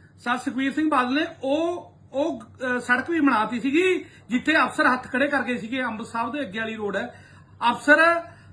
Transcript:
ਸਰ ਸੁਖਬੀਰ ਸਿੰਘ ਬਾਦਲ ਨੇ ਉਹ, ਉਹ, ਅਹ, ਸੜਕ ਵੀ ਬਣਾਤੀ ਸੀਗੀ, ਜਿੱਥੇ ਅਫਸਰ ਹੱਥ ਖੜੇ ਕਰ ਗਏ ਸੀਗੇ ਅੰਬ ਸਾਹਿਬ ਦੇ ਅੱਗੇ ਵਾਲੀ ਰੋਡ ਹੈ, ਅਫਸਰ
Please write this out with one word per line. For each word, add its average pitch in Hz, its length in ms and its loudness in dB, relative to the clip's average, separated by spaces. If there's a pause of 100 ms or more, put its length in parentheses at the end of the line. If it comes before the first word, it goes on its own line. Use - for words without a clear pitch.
(180)
ਸਰ 247 200 -2
ਸੁਖਬੀਰ 262 340 -4
ਸਿੰਘ 302 180 0
ਬਾਦਲ 254 240 2
ਨੇ 311 120 0 (160)
ਉਹ, 320 520 -2 (180)
ਉਹ, 285 300 -2
ਅਹ, 247 360 -4
ਸੜਕ 247 320 0
ਵੀ 330 100 0
ਬਣਾਤੀ 233 400 2
ਸੀਗੀ, 339 440 2 (240)
ਜਿੱਥੇ 247 280 0
ਅਫਸਰ 294 300 2
ਹੱਥ 254 260 0
ਖੜੇ 269 160 2
ਕਰ 277 140 0
ਗਏ 247 140 -4
ਸੀਗੇ 226 260 -6
ਅੰਬ 220 200 -6
ਸਾਹਿਬ 233 300 -6
ਦੇ 294 80 -6
ਅੱਗੇ 220 180 -8
ਵਾਲੀ 220 160 -6
ਰੋਡ 202 220 -4
ਹੈ, 240 260 -8 (480)
ਅਫਸਰ 320 520 6 (300)